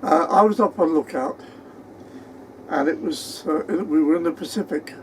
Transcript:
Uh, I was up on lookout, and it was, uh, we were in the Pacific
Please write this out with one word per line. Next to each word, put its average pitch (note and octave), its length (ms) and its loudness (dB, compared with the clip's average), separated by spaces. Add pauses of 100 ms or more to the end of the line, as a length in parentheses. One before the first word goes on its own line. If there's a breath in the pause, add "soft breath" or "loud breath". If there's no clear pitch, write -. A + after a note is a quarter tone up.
Uh, E3 280 4
I F#3+ 120 6
was G#3+ 180 4
up G#3 180 0
on E3 160 4
lookout, D3+ 460 -2 (1300 loud breath)
and C#3 200 0
it D#3+ 120 0
was, - 480 -8
uh, D#3 200 0
we E3 340 0
were D#3 140 4
in E3+ 60 0
the E3+ 100 -2
Pacific D#3 720 -6